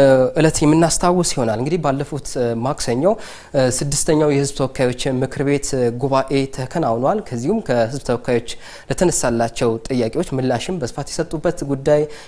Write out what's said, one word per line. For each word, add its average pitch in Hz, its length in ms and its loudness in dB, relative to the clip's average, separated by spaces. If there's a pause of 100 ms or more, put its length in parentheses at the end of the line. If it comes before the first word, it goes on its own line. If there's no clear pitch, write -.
(360)
እለት 156 220 4
የምናስታውስ 170 720 4
ይሆናል። 123 280 0
እንግዲህ 151 220 -2
ባለፉት 143 480 -4 (300)
ማክሰኞ 127 460 -2 (680)
ስድስተኛው 151 580 2
የህዝብ 139 260 0
ተወካዮች 127 460 -2 (120)
ምክር 131 300 -2
ቤት 139 240 0 (300)
ጉባኤ 135 440 0 (100)
ተከናውኗል። 135 720 0
ከዚሁም 139 380 -2
ከህዝብ 123 420 0
ተወካዮች 120 460 -2 (360)
ለተነሳላቸው 117 880 0 (120)
ጥያቄዎች 127 500 -2
ምላሽም 131 460 -2
በስፋት 147 300 -6
የሰጡበት 165 540 -4
ጉዳይ 143 400 2 (240)